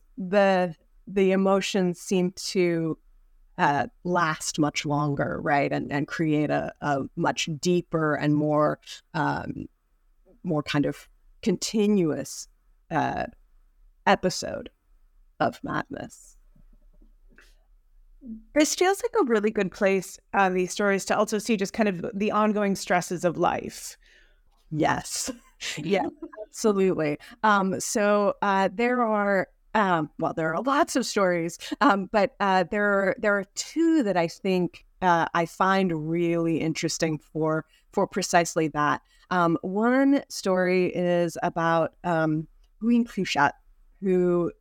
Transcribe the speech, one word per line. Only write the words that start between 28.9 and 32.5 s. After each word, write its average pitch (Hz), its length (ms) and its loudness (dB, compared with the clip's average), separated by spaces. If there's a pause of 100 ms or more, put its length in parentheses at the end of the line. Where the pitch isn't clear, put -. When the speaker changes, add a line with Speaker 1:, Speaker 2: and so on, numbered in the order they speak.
Speaker 1:
are, 202 480 0 (240)
um, 185 440 2
well, 160 160 -2
there 160 220 -2
are 170 60 -4
lots 277 340 0
of 247 100 0
stories, 175 540 0 (220)
um, 196 320 2
but, 202 260 2
uh, 190 320 2